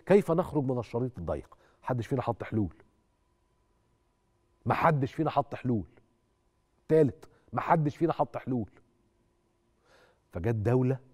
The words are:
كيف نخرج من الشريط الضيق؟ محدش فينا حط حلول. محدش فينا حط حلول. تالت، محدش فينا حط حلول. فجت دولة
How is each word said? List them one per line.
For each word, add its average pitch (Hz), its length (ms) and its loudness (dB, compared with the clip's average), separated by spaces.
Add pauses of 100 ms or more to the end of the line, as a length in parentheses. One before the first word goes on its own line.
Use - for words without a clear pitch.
كيف 190 240 4
نخرج 156 340 0
من 127 140 -2
الشريط 120 400 -4
الضيق؟ 80 380 -6 (260)
محدش 120 240 -4
فينا 131 160 -2
حط - 200 -4
حلول. 104 320 -4 (1900)
محدش 139 480 2
فينا 147 160 -2
حط - 240 -2
حلول. 117 300 -2 (1040)
تالت، 156 400 2 (240)
محدش 147 440 0
فينا 160 160 -2
حط 147 240 -4
حلول. 123 340 -6 (1600)
فجت 98 220 -2
دولة 123 440 0 (160)